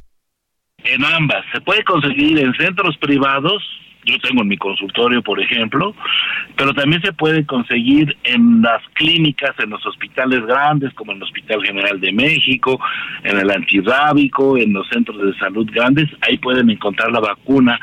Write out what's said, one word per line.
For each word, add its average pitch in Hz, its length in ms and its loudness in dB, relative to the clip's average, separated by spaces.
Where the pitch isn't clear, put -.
En 127 220 -2
ambas, 147 480 -2
se 120 80 -8
puede 202 220 0
conseguir 147 540 2
en 131 180 2
centros 175 420 -2
privados, 143 680 0
yo 127 140 -2
tengo 127 220 0
en 104 60 0
mi 98 100 -2
consultorio, 101 640 -2
por 98 180 -4
ejemplo, 117 540 -2
pero 139 180 0
también 147 300 0
se 190 100 -2
puede 156 320 0
conseguir 131 760 0
en 120 400 4
las 117 180 2
clínicas, 156 680 0
en 110 100 -4
los 107 160 -10
hospitales 127 640 -2
grandes, 139 480 2
como 104 160 -12
en 98 60 -8
el 98 80 -14
Hospital - 380 -6
General 101 360 -2
de 95 140 -2
México, 131 680 0
en 101 140 -2
el 98 140 2
antirrábico, 135 1040 2
en 107 160 2
los 98 140 -4
centros 117 360 -4
de 95 140 0
salud 101 340 -4
grandes, 139 380 2
ahí 123 180 0
pueden 127 320 4
encontrar 104 400 -2
la 120 80 0
vacuna 120 640 2